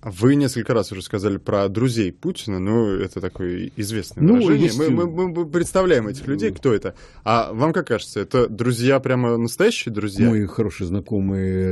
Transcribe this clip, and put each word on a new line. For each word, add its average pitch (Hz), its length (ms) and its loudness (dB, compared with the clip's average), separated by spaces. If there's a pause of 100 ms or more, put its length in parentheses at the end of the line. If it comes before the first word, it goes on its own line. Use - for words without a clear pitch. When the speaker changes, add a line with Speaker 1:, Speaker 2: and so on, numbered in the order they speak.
Speaker 1:
Вы 110 320 2
несколько 131 400 0
раз 104 160 0
уже 95 100 -10
сказали 98 360 -2
про 101 300 0
друзей 113 460 0
Путина, 110 460 -6
ну, 110 260 2
это 95 340 -4
такое 90 560 -6
известное 110 480 -4
Speaker 2:
Ну, 202 120 6
Speaker 1:
выражение. 165 300 4
Speaker 2:
есть 113 120 0
Speaker 1:
Мы, 156 140 2
мы, 170 360 0
мы 170 220 -4
представляем 170 580 2
этих 123 200 -10
людей, 151 240 -2
Speaker 2:
Ну. 95 40 -8
Speaker 1:
кто 135 180 0
это. 92 200 -2 (320)
А 107 260 2
вам 139 220 0
как 170 140 -2
кажется, - 340 -4
это 120 260 2
друзья, 120 520 2
прямо 123 380 0
настоящие 127 560 0
друзья? 101 360 2
Speaker 2:
Мой 107 160 2
хороший 95 400 -4
знакомый, 98 560 -2 (300)